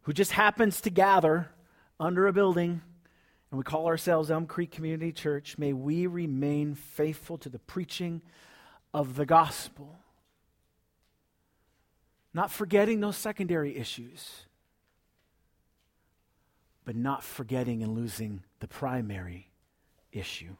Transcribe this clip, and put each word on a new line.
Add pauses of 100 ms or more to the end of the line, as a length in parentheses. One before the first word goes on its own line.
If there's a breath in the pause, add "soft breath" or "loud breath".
who
just
happens
to
gather (520 soft breath)
under
a
building, (680 soft breath)
and
we
call
ourselves
Elm
Creek
Community
Church,
may
we
remain
faithful
to
the
preaching (720 loud breath)
of
the
gospel, (2250)
not
forgetting
those
secondary
issues, (2250)
but
not
forgetting
and
losing (160)
the
primary (640)
issue.